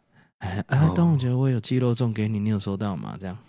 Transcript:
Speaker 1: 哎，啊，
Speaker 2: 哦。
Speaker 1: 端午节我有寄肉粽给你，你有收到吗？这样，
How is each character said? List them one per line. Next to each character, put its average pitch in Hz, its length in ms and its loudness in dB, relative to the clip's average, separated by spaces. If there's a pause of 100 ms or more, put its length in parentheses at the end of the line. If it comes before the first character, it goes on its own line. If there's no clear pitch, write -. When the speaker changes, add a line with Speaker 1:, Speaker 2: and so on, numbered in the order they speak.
(380)
Speaker 1:
哎， 98 300 -6
啊， 143 200 4
Speaker 2:
哦。 160 80 2
Speaker 1:
端 170 160 4
午 151 60 4
节 127 120 0
我 131 200 2
有 123 100 0
寄 127 180 -2
肉 123 160 2
粽 113 200 0
给 107 140 -2
你， 110 120 -2
你 107 100 0
有 104 100 2
收 98 180 -4
到 101 180 -4
吗？ - 240 -10
这 95 60 -12
样， 95 120 -10 (100)